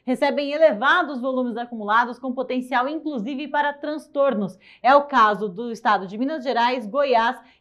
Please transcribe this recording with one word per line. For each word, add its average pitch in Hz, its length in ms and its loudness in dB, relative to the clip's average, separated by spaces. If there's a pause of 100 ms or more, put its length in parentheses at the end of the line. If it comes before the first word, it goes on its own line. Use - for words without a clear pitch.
recebem 277 460 0
elevados 294 680 2
volumes 254 380 -2
acumulados 233 640 -2
com 262 120 -8
potencial, 254 560 -2
inclusive, 294 600 -6
para 285 260 -2
transtornos. 277 840 -2 (280)
É 262 120 6
o 285 100 6
caso 214 440 2
do 226 220 -10
estado 208 340 0
de 185 100 -12
Minas 269 280 -4
Gerais, 240 420 0
Goiás 240 560 0 (200)